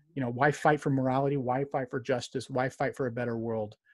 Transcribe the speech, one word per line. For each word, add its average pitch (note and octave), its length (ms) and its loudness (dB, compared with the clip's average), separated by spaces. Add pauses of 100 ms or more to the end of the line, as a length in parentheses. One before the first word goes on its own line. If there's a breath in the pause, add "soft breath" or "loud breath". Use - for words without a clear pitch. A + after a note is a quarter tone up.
(140 soft breath)
You C#3 80 -4
know, B2 80 -2
why C3+ 220 4
fight D3+ 280 4
for D3 120 0
morality? C3+ 460 2
Why B2+ 260 0
fight C#3 260 -4
for C#3 100 -4
justice? A#2+ 480 -4
Why C3 220 0
fight C3 260 -4
for C3 120 -2
a A#2 40 -2
better A#2+ 240 -2
world? A2 380 -4 (200 soft breath)